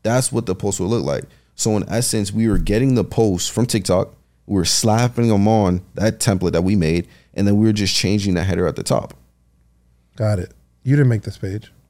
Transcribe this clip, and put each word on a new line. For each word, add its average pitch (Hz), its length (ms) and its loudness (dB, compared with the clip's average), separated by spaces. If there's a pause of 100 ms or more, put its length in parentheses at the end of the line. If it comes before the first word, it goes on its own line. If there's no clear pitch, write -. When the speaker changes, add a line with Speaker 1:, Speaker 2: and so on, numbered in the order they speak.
Speaker 1:
That's 123 300 0
what 117 140 -4
the 92 80 -4
post 98 260 -6
would 90 80 -2
look 110 160 -2
like. 67 200 -4 (300)
So 107 220 -2
in 98 120 -4
essence, 104 440 -2
we 110 160 0
were 95 100 2
getting 117 360 2
the 107 100 2
posts 101 440 0
from 120 180 0
TikTok. 95 480 -2 (320)
We 101 80 -4
were 90 100 2
slapping 117 640 0
them 101 200 4
on 95 340 2 (120)
that 110 260 -2
template 95 320 0
that 82 100 0
we 98 140 0
made. 85 300 0 (280)
And 101 120 0
then 101 120 2
we 110 80 4
were 110 60 4
just 101 220 -2
changing 98 400 0
the 85 100 0
header 90 220 0
at 73 100 -4
the 50 60 -8
top. - 320 -4 (1000)
Speaker 2:
Got 107 220 0
it. - 140 -10 (300)
You 131 140 2
didn't 139 120 4
make 113 140 0
this - 160 -12
page. 101 340 -8 (180)